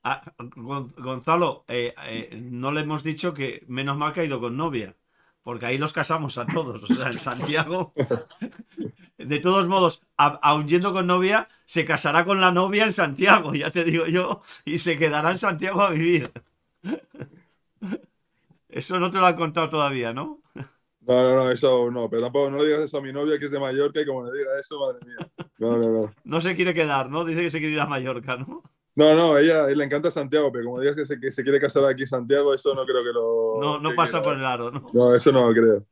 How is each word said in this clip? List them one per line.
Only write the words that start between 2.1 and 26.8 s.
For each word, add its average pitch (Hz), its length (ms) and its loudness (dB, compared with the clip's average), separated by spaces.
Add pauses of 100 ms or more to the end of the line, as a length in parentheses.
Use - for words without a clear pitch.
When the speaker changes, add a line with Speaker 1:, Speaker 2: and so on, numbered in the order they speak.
Speaker 1:
no 123 300 -6
le 151 120 -2
hemos 151 200 -4
dicho 156 320 -4
que 135 320 -8
menos 139 300 -4
mal 147 160 -2
que 170 80 -4
ha 165 40 0
ido 139 140 -4
con 120 180 -6
novia, 131 380 -4 (480)
porque 117 240 -8
ahí 131 120 -2
los 147 140 -2
casamos 156 460 -4
a 120 80 -6
todos, 113 420 -6
o 247 60 4
sea, 131 140 -2
en 117 100 -6
Santiago, 151 800 -4
<laughs> - 1200 -8
de 143 220 -4
todos 185 260 2
modos, 180 360 2 (140)
a-, 143 280 2
aun 151 240 2
yendo 180 240 2
con 185 160 -2
novia, 190 400 2 (160)
se 160 200 -2
casará 151 400 2
con 190 160 0
la 185 120 6
novia 190 320 2
en 208 80 0
Santiago, 170 600 2
ya 156 200 -4
te 175 100 0
digo 165 240 0
yo, 180 360 -2 (220)
y 156 140 -4
se 165 180 0
quedará 151 360 2
en 185 60 -4
Santiago 190 440 -2
a 196 80 4
vivir. 160 400 2 (520)
<laughs> - 440 -10 (1400)
Eso 180 320 -4
no 180 100 0
te 190 80 -2
lo 185 80 6
han 170 100 4
contado 160 340 -2
todavía, 139 420 -2
¿no? 226 300 -10 (120)
Speaker 2:
No, - 680 -2
no, 127 140 4
no, 131 160 2
eso 123 380 2
no, 120 200 -4
pero 113 120 -2
tampoco 139 280 0
no 139 80 -6
le 151 80 4
digas 151 160 0
eso 143 160 -6
a - 40 -4
mi 135 100 -12
novia, 147 260 -2
que 143 60 -8
es 139 80 -6
de 143 80 -4
Mallorca, 139 400 -2
y 151 60 -2
como 131 180 -6
le 123 140 -10
diga 135 200 -6
eso, 147 220 -12
madre 127 260 -4
mía. 120 240 -16 (280)
No, 117 180 0
no, 117 120 2 (140)
no. 107 160 -6
Speaker 1:
<laughs> - 60 -20
No 165 160 -4
se 175 160 -2
quiere 180 180 0
quedar, 143 360 0